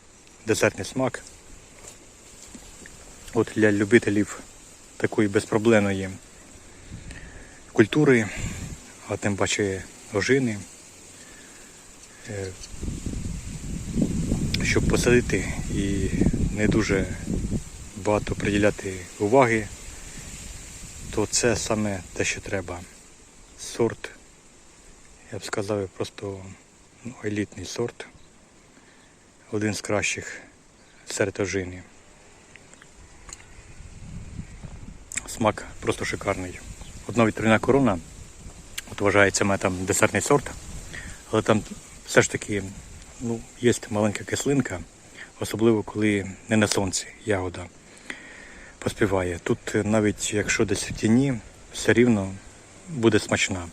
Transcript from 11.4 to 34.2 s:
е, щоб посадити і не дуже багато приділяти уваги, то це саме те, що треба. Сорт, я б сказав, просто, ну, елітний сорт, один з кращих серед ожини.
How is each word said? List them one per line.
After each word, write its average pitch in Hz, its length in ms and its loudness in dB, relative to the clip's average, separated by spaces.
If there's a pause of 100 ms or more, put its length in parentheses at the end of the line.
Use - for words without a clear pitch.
е, 98 180 -6 (2250)
щоб - 240 2
посадити - 640 4 (200)
і 98 360 0 (460)
не 104 120 2
дуже 98 400 2 (960)
багато 104 320 2
приділяти 101 580 2 (260)
уваги, 110 480 6 (1400)
то 104 140 0
це 117 300 2
саме 104 440 -2 (140)
те, 101 120 -2
що - 160 -4
треба. 90 380 -6 (800)
Сорт, - 520 -4 (1200)
я 104 80 -8
б - 40 -12
сказав, 101 460 -2
просто, 98 520 -10 (640)
ну, 120 80 -10 (120)
елітний 104 400 -4
сорт, - 400 -6 (1500)
один 107 220 0
з - 80 -6
кращих - 600 -2 (680)
серед 101 320 0
ожини. 92 440 -4 (3500)